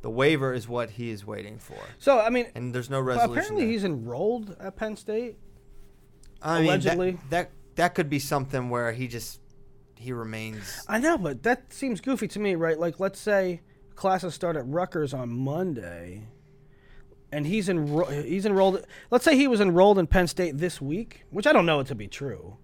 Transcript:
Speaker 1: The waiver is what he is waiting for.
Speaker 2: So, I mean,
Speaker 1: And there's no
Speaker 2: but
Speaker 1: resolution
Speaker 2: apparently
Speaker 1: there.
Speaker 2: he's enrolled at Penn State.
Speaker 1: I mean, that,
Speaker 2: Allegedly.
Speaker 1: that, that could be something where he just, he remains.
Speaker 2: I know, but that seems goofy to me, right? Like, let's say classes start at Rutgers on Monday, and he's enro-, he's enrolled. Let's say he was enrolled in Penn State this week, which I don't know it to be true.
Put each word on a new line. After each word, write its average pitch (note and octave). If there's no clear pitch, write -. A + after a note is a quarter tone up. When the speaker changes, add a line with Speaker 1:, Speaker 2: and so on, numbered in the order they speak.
Speaker 1:
The A2+
waiver C3+
is A2
what A#2
he A#2
is G2+
waiting G#2
for. -
Speaker 2:
So, C4+
I A3
mean, A#3+
Speaker 1:
And A#2+
there's B2
no C3+
Speaker 2:
but C3
Speaker 1:
resolution B2
Speaker 2:
apparently G4
Speaker 1:
there. A3
Speaker 2:
he's G3+
enrolled F3
at F#3+
Penn G#3+
State. A3
Speaker 1:
I E3
mean, D#3+
that, F3+
Speaker 2:
Allegedly. F3+
Speaker 1:
that, E3+
that F3
could D#3+
be C#3
something C3
where A#2+
he B2
just, A#2
he B2
remains. A2
Speaker 2:
I A3
know, D#4+
but C#3+
that A#3
seems B3
goofy A#3
to G3
me, G3+
right? E3
Like, E3+
let's G3
say F#3+
classes F#3+
start E3+
at C3
Rutgers D3+
on B2+
Monday, A2+
and D3
he's F#3+
enro-, D3+
he's F#3+
enrolled. F#3+
Let's A#3+
say D#4+
he C4+
was A3+
enrolled G3
in D#3+
Penn F3+
State E3
this E3+
week, E3
which G3
I D4
don't G#3
know D3+
it B2
to B2+
be G#2
true. G2+